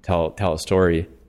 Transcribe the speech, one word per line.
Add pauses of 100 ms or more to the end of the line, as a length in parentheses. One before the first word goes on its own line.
tell,
tell
a
story. (220)